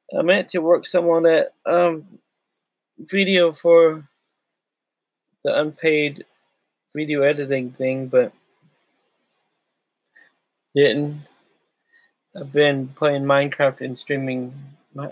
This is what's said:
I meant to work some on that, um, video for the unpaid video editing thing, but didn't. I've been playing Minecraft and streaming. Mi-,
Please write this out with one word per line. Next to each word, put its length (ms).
I 80
meant 280
to 100
work 260
some 200
on 180
that, 300
um, 540
video 540
for 500
the 100
unpaid 680
video 280
editing 500
thing, 360
but 260
didn't. 460
I've 160
been 380
playing 340
Minecraft 560
and 180
streaming. 560
Mi-, 180